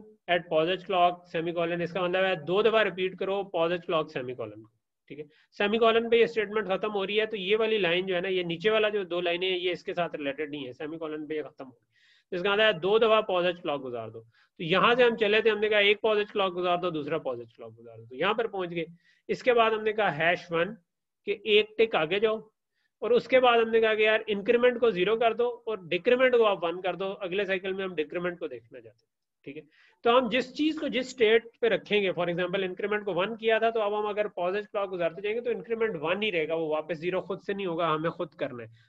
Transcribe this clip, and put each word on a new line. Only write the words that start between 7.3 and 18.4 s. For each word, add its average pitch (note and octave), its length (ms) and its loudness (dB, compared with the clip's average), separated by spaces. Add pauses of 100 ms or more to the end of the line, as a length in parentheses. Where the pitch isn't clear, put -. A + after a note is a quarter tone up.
ये F#3+ 180 0
वाली A3 220 2
line F3+ 280 2
जो F#3+ 100 -2
है F3 60 0
ना, F#3+ 80 -4
ये F#3 140 0
नीचे E3+ 260 -2
वाला G#3+ 200 2
जो G#3 160 -2
दो F3 160 -4
लाइनें F3+ 300 -2
हैं, F#3 60 -2
ये F3+ 140 -2
इसके E3+ 220 -8
साथ E3+ 220 -2
related D3 360 -6
नहीं C#3+ 140 -10
है, B2+ 80 -14
semicolon D#3 540 -10
पे D#3 80 -6
ये D3+ 80 -6
खत्म C3 220 -16
हो B2+ 60 -20
रही - 140 -20
है। - 460 -20
तो F#3+ 60 -6
इसका G3 160 0
मतलब G#3+ 120 4
है G#3 140 2
दो G3 200 2
दफा A3 280 4
pause F3+ 340 0
clock C#3+ 200 -4
गुजार A#2+ 280 -10
दो। A2 100 -16
तो - 440 -18
यहाँ F#3 320 4
से B3 80 6
हम A#3 120 4
चले G#3 260 2
थे, A3 80 4
हमने G#3+ 200 0
कहा G#3+ 100 4
एक G#3 260 4
pause G#3 260 0
clock F#3+ 220 0
गुजार F3 240 0
दो, F3 140 -2
दूसरा D#3+ 260 -4
pause A#2+ 380 -8
clock A#2 180 -18
गुजार A#2 240 -20
दो, A2+ 80 -20
तो A#2+ 100 -20
यहाँ F3+ 180 0
पर A3+ 140 -2